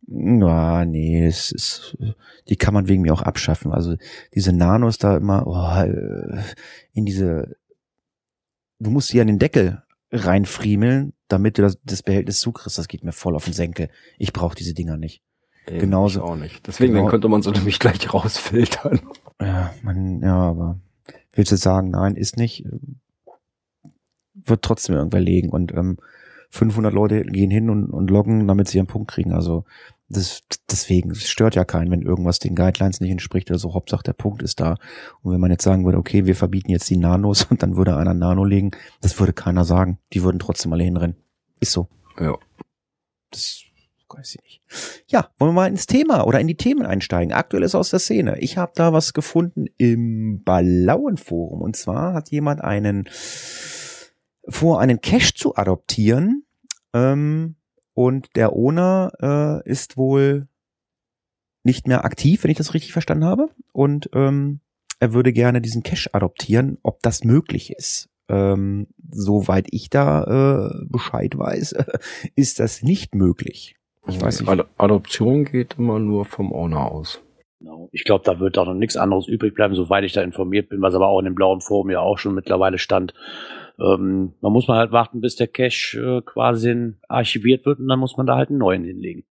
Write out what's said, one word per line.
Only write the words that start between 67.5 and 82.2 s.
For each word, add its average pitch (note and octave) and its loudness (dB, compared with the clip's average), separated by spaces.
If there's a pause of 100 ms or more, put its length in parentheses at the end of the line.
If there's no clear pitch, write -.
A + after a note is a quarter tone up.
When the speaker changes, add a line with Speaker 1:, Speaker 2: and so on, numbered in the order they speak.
Speaker 1:
ist. - -10 (200)
Ähm, G2 0 (220)
soweit F#2+ 0
ich - -10
da, C#3 2
äh, - -12
Bescheid - -4
weiß, - -6 (320)
<laughs> - -14
ist - 0
das A2 -2
nicht E3+ -2
möglich. - -2 (320)
Ich F#2 -6
weiß A2 -2
nicht. A2 -4
Speaker 2:
Ad-, F#2+ 2 (140)
Adoption A2 2
geht B2 -4
immer A#2 0
nur G#2 0
vom - -8
Owner D#2 -4
aus. D#2 -12 (400)
Speaker 3:
Genau. D#2+ -20
Ich - -10
glaub, G2 2
da F2+ 0
wird F#2 0
auch F#2 2
noch F2+ -6
nichts A2 -2
anderes F#2+ 0
übrig G#2+ -2
bleiben, G2 0
soweit F#2 0
ich F#2+ -4
da G2 0
informiert F#2 -4
bin, G2 -8
was F#2+ 2
aber F#2 4
auch G2 2
in G2 -2
dem F#2 -6
blauen F#2+ 2
Forum G2 -2
ja F2+ 0
auch G2+ 0
schon G2+ -4